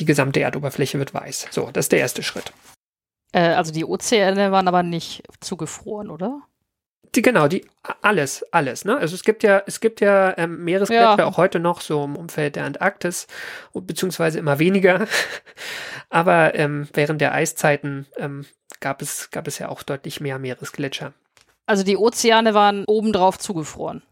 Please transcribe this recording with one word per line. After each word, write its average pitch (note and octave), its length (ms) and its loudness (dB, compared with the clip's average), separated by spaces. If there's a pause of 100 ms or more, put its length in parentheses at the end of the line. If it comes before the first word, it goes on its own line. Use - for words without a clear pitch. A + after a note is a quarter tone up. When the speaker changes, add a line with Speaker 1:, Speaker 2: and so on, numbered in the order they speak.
Speaker 1:
die D#3+ 40 -4
gesamte C#3+ 360 2
Erdoberfläche C#3 580 -2
wird C#3 160 -6
weiß. - 360 -10
So, A#2+ 220 -4
das - 140 -2
ist - 60 2
der E3 80 4
erste - 220 -4
Schritt. - 300 -10 (800)
Speaker 2:
Äh, F3+ 80 2
also E3 320 2
die D#3+ 120 -4
Ozeane G3 680 2
waren F#3+ 180 4
aber F3+ 140 4
nicht E3+ 400 -6 (180)
zugefroren, G3+ 720 -10
oder? G3+ 300 -6 (760)
Speaker 1:
Die, A#3 80 4
genau, F#3+ 260 6
die, F#3 160 -2 (380)
alles, F3 500 2
alles, C#3+ 320 0
ne? A3+ 140 0
Also E3 160 -2
es F3+ 80 -12
gibt A3 200 2
ja, G3 240 4
es - 140 -10
gibt A3 200 -2
ja, G3 360 4
ähm, E3+ 280 -4
Meeresgletscher G#3 540 4
Speaker 2:
Ja. E3+ 80 4
Speaker 1:
auch F#3+ 120 -4
heute F#3 220 2
noch E3+ 200 -2
so D3 240 -2
im C#3+ 120 -8
Umfeld D#3+ 400 -6
der D3+ 80 -6
Antarktis, F3 640 -4 (460)
beziehungsweise E3+ 640 -4
immer D3 200 0
weniger. F#3 480 4 (520)
<laughs> - 520 -14
Aber, E3+ 440 4
ähm, D3 380 -2
während D3+ 280 0
der C#3 120 2
Eiszeiten, C#3+ 720 -2 (100)
ähm, C#3+ 280 -8 (360)
gab C#3 200 -6
es, - 300 -10
gab - 160 -10
es D3 120 -10
ja - 100 -10
auch - 140 -12
deutlich C#3 380 -10
mehr C3+ 180 -6
Meeresgletscher. C3+ 720 -8 (540)
Speaker 2:
Also G3 160 2
die F#3+ 140 2
Ozeane A3+ 580 4
waren G#3 320 4
obendrauf G#3 520 2
zugefroren. - 720 -8